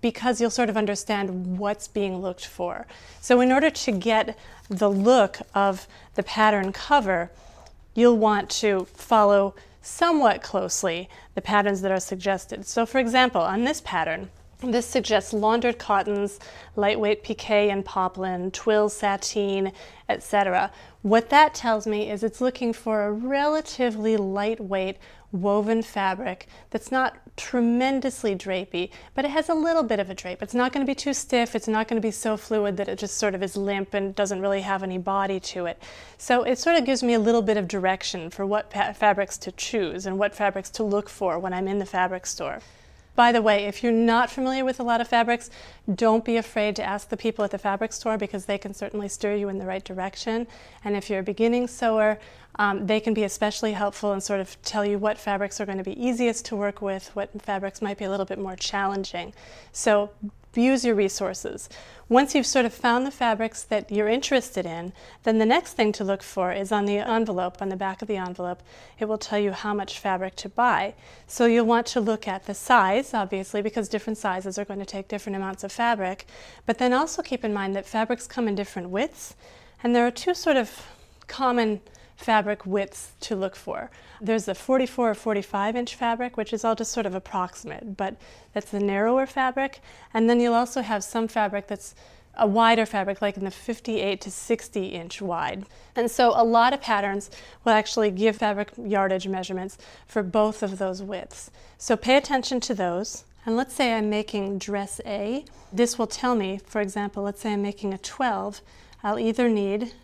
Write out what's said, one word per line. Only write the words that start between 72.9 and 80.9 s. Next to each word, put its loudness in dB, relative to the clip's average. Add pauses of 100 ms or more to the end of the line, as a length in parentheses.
obviously, -4
because -4
different -4
sizes -4
are -4
going -10
to -10
take -10
different -6
amounts -6
of -8
fabric, -2 (400)
but 0
then 4
also 0
keep -6
in -2
mind -2
that -6
fabrics -4
come -2
in 0
different -6
widths, -6 (480)
and 2
there 4
are 2
two -2
sort 2
of -2 (460)